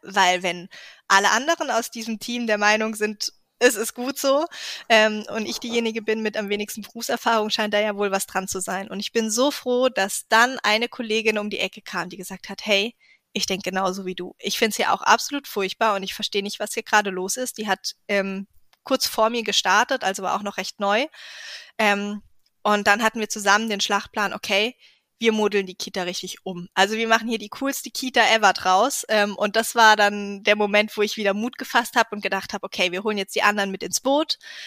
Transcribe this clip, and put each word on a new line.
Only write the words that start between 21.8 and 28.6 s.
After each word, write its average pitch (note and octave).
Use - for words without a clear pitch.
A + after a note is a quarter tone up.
und G#3
dann G#3
hatten A3
wir G#3+
zusammen G#3
den G3+
Schlachtplan, G#3
"Okay, G#3+
wir A3+
modeln G#3
die F#3
Kita -
richtig F#3
um. F3+
Also G3+
wir A3+
machen A3+
hier A3+
die G#3
coolste C4+
Kita B3
ever G#3
draus." F#3+